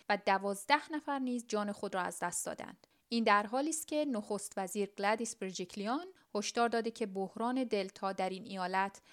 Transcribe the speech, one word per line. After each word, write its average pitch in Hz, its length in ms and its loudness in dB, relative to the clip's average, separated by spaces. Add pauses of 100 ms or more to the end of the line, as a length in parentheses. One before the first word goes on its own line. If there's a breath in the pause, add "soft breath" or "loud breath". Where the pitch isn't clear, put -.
و 208 160 4
دوازده 202 680 4
نفر 294 280 -2
نیز 247 280 -2
جان 208 240 0
خود 196 240 -4
را 185 60 0
از 180 180 -2
دست 175 260 -2
دادند. - 420 -10 (200 soft breath)
این 233 160 2
در 208 220 8
حالی 262 240 0
است - 180 -4
که 302 180 2
نخست 208 520 -4
وزیر 196 400 -2
گلادیس 220 380 0
برجیکلیان 202 720 -4 (280 soft breath)
هشدار 233 340 2
داده 226 220 0
که 226 140 -4
بحران 220 580 -2
دلتا 196 500 -2
در 190 160 0
این 190 160 -8
ایالت 190 560 -2 (100 loud breath)